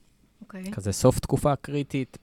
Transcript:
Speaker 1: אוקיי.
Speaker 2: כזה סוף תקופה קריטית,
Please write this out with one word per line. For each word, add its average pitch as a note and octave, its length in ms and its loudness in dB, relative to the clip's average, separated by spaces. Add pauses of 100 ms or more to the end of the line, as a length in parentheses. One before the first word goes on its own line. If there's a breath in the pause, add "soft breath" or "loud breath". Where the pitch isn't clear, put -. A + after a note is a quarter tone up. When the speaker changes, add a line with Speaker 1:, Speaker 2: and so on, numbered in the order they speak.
(420)
Speaker 1:
אוקיי. F#3 300 -12
Speaker 2:
כזה G2+ 200 -4
סוף - 280 4
תקופה C#3 360 0
קריטית, C#3+ 680 -4